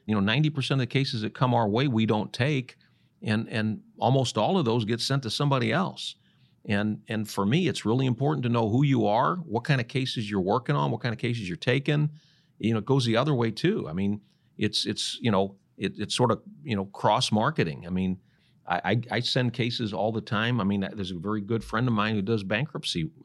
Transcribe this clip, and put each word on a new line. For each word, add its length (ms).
You 80
know, 60
ninety 300
percent 300
of 20
the 40
cases 360
that 120
come 200
our 140
way, 200
we 180
don't 260
take. 440
And, 260
and 320
almost 400
all 200
of 60
those 200
get 160
sent 240
to 60
somebody 420
else. 440
And, 440
and 200
for 160
me, 240
it's 160
really 220
important 380
to 40
know 200
who 160
you 220
are, 300
what 280
kind 160
of 80
cases 420
you're 100
working 360
on, 140
what 100
kind 120
of 60
cases 300
you're 80
taking. 540
You 140
know, 60
it 80
goes 180
the 120
other 180
way 160
too. 380
I 40
mean, 280
it's, 300
it's, 340
you 100
know, 260
it, 220
it's 160
sort 160
of, 100
you 140
know, 100
cross 460
marketing. 540
I 40
mean, 280
I, 180
I, 160
I 100
send 320
cases 400
all 200
the 80
time. 400
I 40
mean, 300
there's 160
a 80
very 220
good 240
friend 240
of 60
mine 200
who 80
does 220
bankruptcy, 680